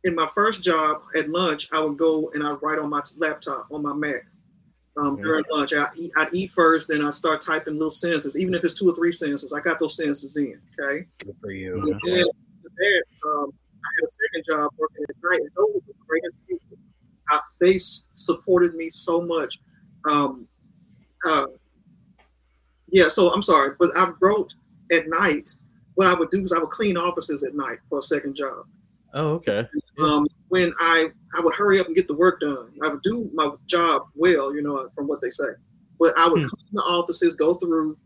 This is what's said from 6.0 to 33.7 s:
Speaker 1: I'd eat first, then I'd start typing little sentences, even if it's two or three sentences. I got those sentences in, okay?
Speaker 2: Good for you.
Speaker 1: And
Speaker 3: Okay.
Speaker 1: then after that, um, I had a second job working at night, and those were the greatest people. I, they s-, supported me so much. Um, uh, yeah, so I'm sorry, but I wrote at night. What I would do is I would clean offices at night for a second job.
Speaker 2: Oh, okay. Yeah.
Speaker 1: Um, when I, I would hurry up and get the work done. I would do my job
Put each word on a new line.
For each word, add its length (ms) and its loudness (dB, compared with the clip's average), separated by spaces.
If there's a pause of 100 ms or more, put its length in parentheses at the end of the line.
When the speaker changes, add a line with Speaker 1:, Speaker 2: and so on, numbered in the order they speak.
Speaker 1:
I'd 180 0
eat 180 -4
first, 360 4
then 160 0
I'd 100 0
start 280 -2
typing 320 -4
little 180 -2
sentences, 460 0
even 160 -2
if 100 -2
it's 100 0
two 160 2
or 60 0
three 160 0
sentences. 420 -4
I 80 -6
got 180 -2
those 160 -2
sentences 420 -4
in, 220 -4 (200)
okay? 280 -6 (120)
Speaker 2:
Good 220 -16
for 100 -10
you. 300 -8
Speaker 1:
And 140 -2
Speaker 3:
Okay. 200 -4
Speaker 1:
then 60 4
after 560 -6
that, 260 2 (240)
um, 240 -4 (320)
I 40 -12 (120)
had 80 0
a 40 -14
second 360 -6
job 300 0
working 320 -4
at 140 -12
night, 180 2
and 140 -6
those 200 2
were 120 0
the 60 -20 (140)
greatest 300 -4 (100)
people. 300 -10 (520)
I, 100 2 (200)
they 160 6
s-, 380 0
supported 640 0
me 140 -8
so 320 0
much. 380 -4 (480)
Um, 400 0 (800)
uh, 220 2 (1400)
yeah, 180 8
so 260 4
I'm 100 0
sorry, 360 4
but 180 4
I 220 4
wrote 340 2 (380)
at 160 2
night. 420 0 (460)
What 120 6
I 60 6
would 160 0
do 140 0
is 80 -2
I 80 2
would 120 -2
clean 260 0
offices 460 -4
at 120 -6
night 240 -6 (100)
for 100 -4
a 20 -6
second 340 -4
job. 300 -8 (480)
Speaker 2:
Oh, 220 -2
okay. 300 -2 (320)
Yeah. 80 0
Speaker 1:
Um, 220 2 (220)
when 300 2
I, 300 2 (240)
I 80 -2
would 140 2
hurry 240 4
up 80 0
and 80 -6
get 120 -4
the 60 -4
work 280 2
done. 280 -6 (140)
I 60 0
would 120 -8
do 320 -4
my 160 0 (160)
job 380 2 (100)